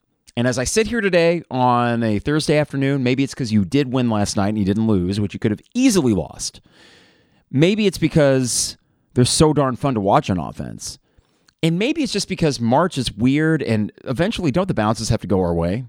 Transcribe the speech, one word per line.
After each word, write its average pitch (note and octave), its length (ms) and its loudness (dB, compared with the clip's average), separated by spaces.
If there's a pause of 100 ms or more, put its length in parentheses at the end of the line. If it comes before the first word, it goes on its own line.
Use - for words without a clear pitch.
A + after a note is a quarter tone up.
(380)
And B2 100 2
as B2 100 -2
I B2+ 60 -2
sit G#3+ 240 0
here A#3 140 -4
today E3+ 500 2
on A#2+ 500 2
a A2 160 0
Thursday D3 400 0
afternoon, C#3 460 -2
maybe B2+ 200 2
it's C3+ 120 -6
'cause A#2+ 160 -4
you G#2 140 4
did C3+ 260 0
win B2 180 0
last G#2 280 0
night G2+ 120 0
and G#2+ 80 -2
you G2+ 80 0
didn't G#2 220 0
lose, G2 320 0
which G2+ 140 -2
you G2+ 60 -10
could A2 120 0
have G#2 100 -6 (120)
easily G3 400 2
lost. - 480 -6 (920)
Maybe G3+ 360 2
it's F#3 100 -4
because C3+ 800 0 (380)
they're B2 100 4
so D#3 260 4
darn C#3 240 0
fun C#3 200 -2
to A2 40 -2
watch G#2 300 2
on F#2 100 0
offense. A#1 580 -12 (640)
And E3 180 0
maybe D4 240 -2
it's A#3 80 -4
just G3+ 160 -6
because D3+ 320 -2
March C3 380 0
is A2 180 -4
weird C#3+ 480 0
and G#2+ 260 0 (140)
eventually E3 480 -2
don't F3+ 160 0
the E3+ 60 -2
bounces A2 340 -2
have A2 140 0
to - 60 -10
go F#2 120 2
our F2 140 0
way? F2 360 -2